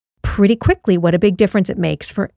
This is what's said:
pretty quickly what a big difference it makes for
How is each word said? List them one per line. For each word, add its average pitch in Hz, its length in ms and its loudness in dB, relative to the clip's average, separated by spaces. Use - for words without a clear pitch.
pretty 208 360 0
quickly 220 420 0
what 170 160 2
a 175 40 0
big 185 200 0
difference 196 320 0
it - 80 -6
makes 160 320 -4
for - 260 -6